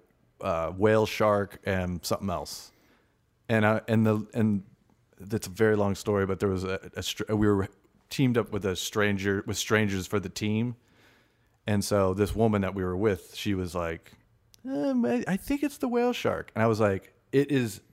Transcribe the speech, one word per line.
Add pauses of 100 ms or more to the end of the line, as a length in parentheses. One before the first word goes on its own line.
(400)
uh,
whale
shark,
and
something
else. (760)
And
I,
and
the,
and (560)
that's
a
very
long
story,
but
there
was
a,
a
str-,
we
were (420)
teamed
up
with
a
stranger,
with
strangers
for
the
team. (920)
And
so
this
woman
that
we
were
with,
she
was
like, (560)
"Um,
I,
I
think
it's
the
whale
shark."
And
I
was
like, (180)
"It
is (120)